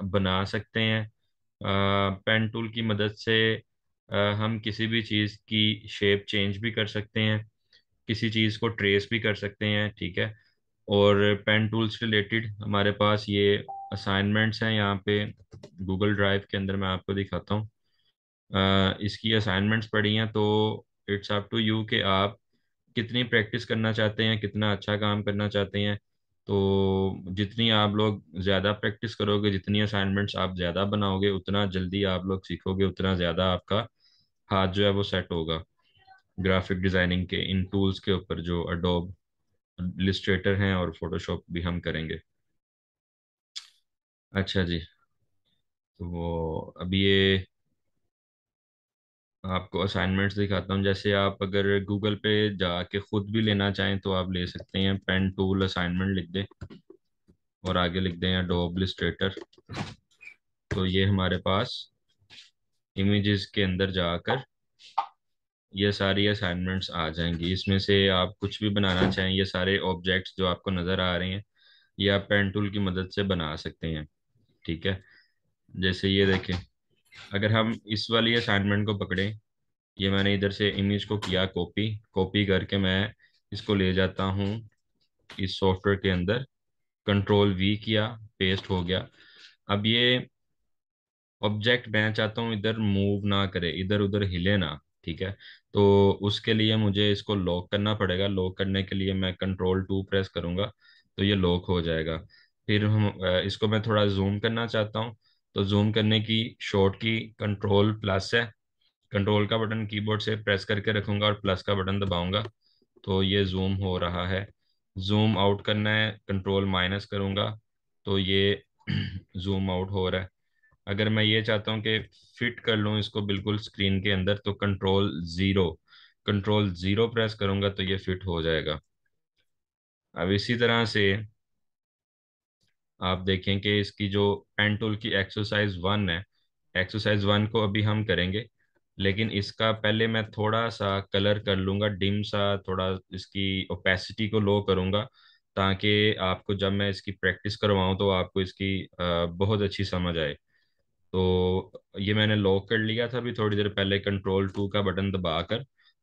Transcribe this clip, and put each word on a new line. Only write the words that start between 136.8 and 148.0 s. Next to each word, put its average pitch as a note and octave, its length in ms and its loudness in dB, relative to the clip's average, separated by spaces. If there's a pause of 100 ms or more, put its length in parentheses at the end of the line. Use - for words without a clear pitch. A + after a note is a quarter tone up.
वन G#2 220 4
को A2 140 0
अभी G#2 220 0
हम G#2+ 220 0
करेंगे, F#2 440 -2 (500)
लेकिन G2 320 0
इसका A2 420 0
पहले A2 340 0
मैं A2 240 -2
थोड़ा A2 380 0
सा G2 320 -2
कलर G2+ 380 0
कर G2+ 180 -2
लूँगा, G2 300 0
डिम G2+ 360 0
सा, G2+ 360 0
थोड़ा F#2+ 400 -2 (160)
इसकी F#2+ 560 -4
ओपेसिटी F#2+ 580 -2
को G#2+ 120 0
लो G2+ 220 2
करूँगा, F#2+ 420 0 (520)
ताकि G#2 580 2
आपको F#2 400 -2
जब F#2+ 180 0
मैं G2+ 180 0
इसकी G2 220 -8
प्रैक्टिस F#2 440 -4
करवाऊँ, F#2+ 420 2
तो G2+ 120 2